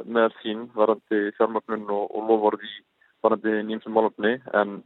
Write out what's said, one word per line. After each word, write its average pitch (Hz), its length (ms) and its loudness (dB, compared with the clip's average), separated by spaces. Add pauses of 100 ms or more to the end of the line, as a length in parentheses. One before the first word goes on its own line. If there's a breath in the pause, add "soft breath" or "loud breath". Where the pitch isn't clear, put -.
meðal 113 220 2 (100)
sín 110 220 -8 (100)
varðandi 107 460 0 (180)
fjármögnun 110 460 -2 (100)
og, 101 140 -2 (100)
og 110 140 -4
loforð 104 340 2
í 110 60 -16 (500 soft breath)
varðandi 110 380 0
hin 107 160 -4
ýmsu 110 180 -10
málefni, 110 380 2 (260)
en 101 300 0